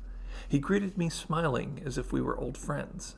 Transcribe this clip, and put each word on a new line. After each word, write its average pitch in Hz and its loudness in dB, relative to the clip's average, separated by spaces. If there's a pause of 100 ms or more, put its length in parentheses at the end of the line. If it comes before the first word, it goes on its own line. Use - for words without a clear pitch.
(480)
He 143 6
greeted 190 2
me 170 2
smiling 151 0
as 135 -2
if 127 -2
we 131 4
were 127 2
old 131 -2
friends - -4